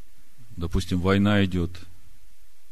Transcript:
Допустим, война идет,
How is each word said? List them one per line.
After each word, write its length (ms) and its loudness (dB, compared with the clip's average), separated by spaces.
Допустим, 440 0
война 440 6
идет, 260 0